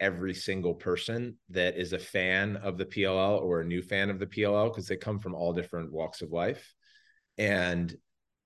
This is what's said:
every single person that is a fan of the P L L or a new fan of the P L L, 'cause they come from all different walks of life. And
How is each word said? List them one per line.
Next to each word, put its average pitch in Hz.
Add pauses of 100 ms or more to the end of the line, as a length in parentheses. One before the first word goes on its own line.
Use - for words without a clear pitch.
every 92
single 90
person 117 (140)
that 90
is 87
a 90
fan 95
of 95
the 95
P 101
L 95
L 98
or 87
a 82
new 87
fan 98
of 98
the 98
P -
L 104
L, 107
'cause 101
they 95
come 104
from 92
all 87
different 85
walks 80
of 80
life. 90 (640)
And 90 (520)